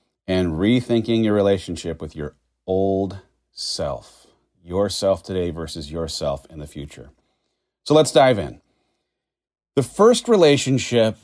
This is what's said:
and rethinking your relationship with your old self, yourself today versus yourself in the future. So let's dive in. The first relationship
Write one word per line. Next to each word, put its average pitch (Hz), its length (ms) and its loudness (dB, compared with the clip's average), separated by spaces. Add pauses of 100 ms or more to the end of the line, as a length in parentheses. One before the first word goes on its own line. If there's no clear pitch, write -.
(280)
and 90 260 0
rethinking 113 720 0
your 104 80 0
relationship 92 680 -2
with 78 140 -12
your 73 200 -10 (320)
old 98 520 -2 (320)
self, - 760 -10 (380)
yourself 95 580 0
today 90 300 -4
versus 78 400 -10
yourself 78 580 -6
in 80 80 -20
the 73 80 -14
future. - 460 -16 (720)
So 147 100 0
let's 156 180 4
dive 131 280 4
in. 67 200 -10 (1160)
The 135 80 2
first 226 440 4
relationship 131 960 2